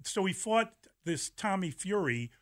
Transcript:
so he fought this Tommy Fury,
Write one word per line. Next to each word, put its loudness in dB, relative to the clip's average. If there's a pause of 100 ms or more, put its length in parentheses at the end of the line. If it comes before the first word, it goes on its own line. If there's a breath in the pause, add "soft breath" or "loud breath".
so 0
he 2
fought 2 (300)
this -2
Tommy 0
Fury, 0 (120)